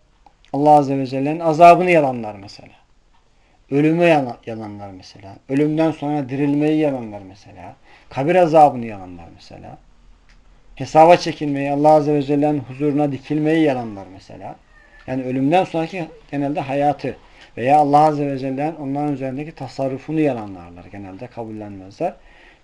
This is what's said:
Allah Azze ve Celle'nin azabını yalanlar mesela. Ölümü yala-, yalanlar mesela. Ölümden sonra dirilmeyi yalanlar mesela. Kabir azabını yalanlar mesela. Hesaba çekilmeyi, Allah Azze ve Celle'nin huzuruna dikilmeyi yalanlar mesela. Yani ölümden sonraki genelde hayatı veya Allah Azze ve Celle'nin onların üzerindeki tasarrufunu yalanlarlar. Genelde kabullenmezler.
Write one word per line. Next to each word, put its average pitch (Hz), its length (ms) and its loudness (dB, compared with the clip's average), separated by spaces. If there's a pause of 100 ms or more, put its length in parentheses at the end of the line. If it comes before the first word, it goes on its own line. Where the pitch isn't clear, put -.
(540)
Allah 147 180 4
Azze 139 260 4
ve 135 100 -4
Celle'nin 139 320 -4
azabını 175 520 6
yalanlar 127 440 0
mesela. - 360 -20 (1000)
Ölümü 156 340 2
yala-, 139 400 2
yalanlar 104 440 -12
mesela. 95 460 -20 (140)
Ölümden 151 420 0
sonra 147 380 -6
dirilmeyi 147 500 0
yalanlar 120 420 -4
mesela. 92 540 -20 (340)
Kabir 143 260 -2
azabını 151 500 6
yalanlar 92 400 -14 (100)
mesela. 90 420 -20 (1000)
Hesaba 160 420 6
çekilmeyi, 143 540 -6
Allah 147 180 2
Azze 151 240 4
ve 147 100 0
Celle'nin 147 360 0
huzuruna 139 520 -4
dikilmeyi 151 520 -2
yalanlar 117 500 -4
mesela. 98 420 -18 (520)
Yani 131 160 -6
ölümden 135 400 2
sonraki 165 420 -6 (260)
genelde 143 280 -4
hayatı 139 580 -2 (400)
veya 127 200 2
Allah 147 220 4
Azze 151 280 2
ve 139 120 -6
Celle'nin 139 360 -6
onların 143 380 -6
üzerindeki 135 380 -8
tasarrufunu 135 680 -6
yalanlarlar. 95 720 -6
Genelde 98 360 -16
kabullenmezler. 107 880 -12 (500)